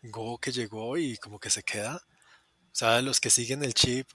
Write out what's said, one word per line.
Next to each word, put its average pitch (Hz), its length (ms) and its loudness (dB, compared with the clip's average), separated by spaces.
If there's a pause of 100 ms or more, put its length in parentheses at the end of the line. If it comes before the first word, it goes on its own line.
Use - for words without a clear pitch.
Go 113 360 -8
que - 140 -6
llegó 113 460 -6
y 135 200 -2
como 104 200 -16
que - 120 -10
se - 120 0
queda. 110 340 -4
O - 800 -20
sea, 117 260 4
los 131 180 2
que - 100 0
siguen 127 340 2
el 120 100 -2
chip, 127 400 4